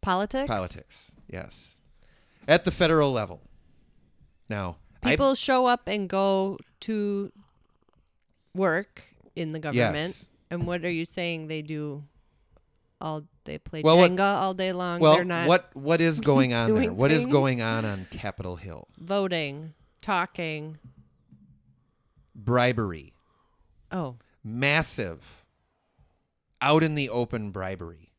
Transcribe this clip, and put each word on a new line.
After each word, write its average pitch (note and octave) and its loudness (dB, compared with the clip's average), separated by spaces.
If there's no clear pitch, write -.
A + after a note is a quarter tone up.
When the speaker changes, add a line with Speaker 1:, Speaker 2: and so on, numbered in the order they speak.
Speaker 1:
Politics? G3+ -2
Speaker 2:
Politics, - -8
yes. - -16
At E3+ 6
the F3+ 0
federal D#3+ 4
level. G2 -4
Now, F#2+ -6
I A#3+ 2
Speaker 1:
People C4+ 4
show B3+ 2
up B3 0
and G3 -4
go G3 0
to G3+ -4
work F#3 -2
in D#3+ -6
the D#3+ -8
government. A#2+ 0
Speaker 2:
Yes. - -6
Speaker 1:
And F3 -4
what F3 -4
are F3+ -2
you E3 -2
saying E3+ -6
they D#3 -6
do D3+ -8
all, D#3 -8
they - -10
play - -12
Speaker 2:
Well, D#3 8
what F3+ 8
Speaker 1:
Jenga G3 2
all F#3+ 0
day F#3 -2
long? F3+ -4
Speaker 2:
well, D#3 8
Speaker 1:
They're F3 2
not E3+ -2
Speaker 2:
what, F3 2
what D#3 0
is D#3+ 2
Speaker 1:
<laughs> D3+ 2
Speaker 2:
going C3 4
on A2+ 2
there? G#2+ 4
Speaker 1:
doing F2+ -4
Speaker 2:
What C3+ 4
is D#3+ 4
going C3+ 2
Speaker 1:
things? A2+ -2
Speaker 2:
on A2+ 0
on F#2+ -6
Capitol F#2 -10
Hill? E2 -16
Speaker 1:
Voting, E3 -4
talking. D#3+ -6
Speaker 2:
Bribery. A2 0
Speaker 1:
Oh. D3 -6
Speaker 2:
Massive, B2 -2
out D3+ 4
in D#3 0
the C#3+ -2
open A2+ -4
bribery. F2+ -10